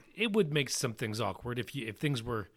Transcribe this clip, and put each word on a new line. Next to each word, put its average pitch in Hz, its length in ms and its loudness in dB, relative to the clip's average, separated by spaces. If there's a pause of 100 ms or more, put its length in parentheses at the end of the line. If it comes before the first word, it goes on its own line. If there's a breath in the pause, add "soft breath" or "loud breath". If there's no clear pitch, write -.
(160)
It 214 180 0
would 175 200 4
make 143 160 4
some 117 240 0
things 107 260 -4
awkward 117 400 -2
if 117 160 -6
you, 120 120 -4
if 104 100 -6
things 143 240 0
were 113 360 -4